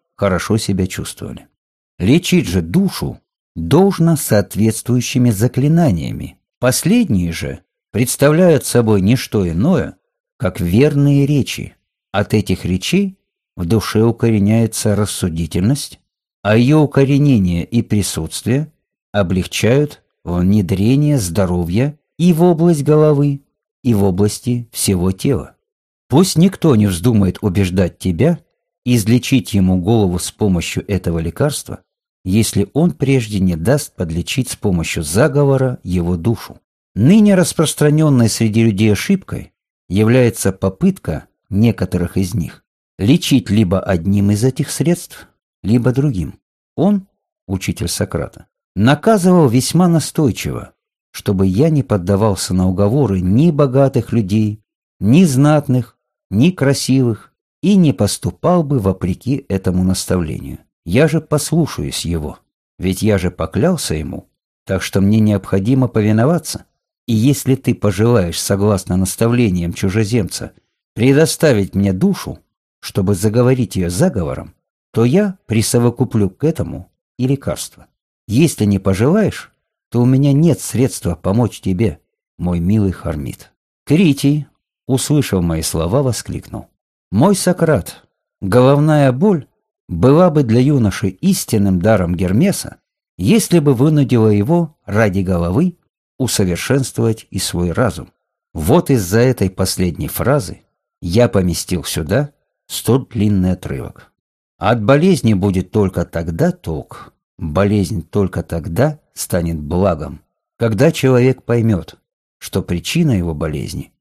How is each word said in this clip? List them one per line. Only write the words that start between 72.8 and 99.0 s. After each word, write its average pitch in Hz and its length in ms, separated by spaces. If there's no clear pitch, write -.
чтобы 101 340
заговорить 120 600
её 90 140
заговором, 90 640
то 113 140
я 185 400
присовокуплю 117 840
к - 140
этому 90 480
и 127 100
лекарство. - 600
Если 117 380
не 101 140
пожелаешь, 135 720
то 120 120
у 120 40
меня 135 280
нет 156 260
средства 104 560
помочь 104 460
тебе, 95 380
мой 87 220
милый 98 320
Хармит. 76 600
Критий, 143 640
услышав 127 560
мои 80 180
слова, 85 420
воскликнул: - 640
«Мой 175 240
Сократ, 160 720
головная 139 720
боль 156 360
была 135 400
бы 151 140
для 117 180
юноши 123 480
истинным 101 720
даром 90 340
Гермеса, 95 640
если 175 420
бы 147 140
вынудила 127 560
его 143 560
ради 101 340
головы 95 580
усовершенствовать 113 1120
и 98 80
свой 87 320
разум. 90 400
Вот 113 360
из-за 110 300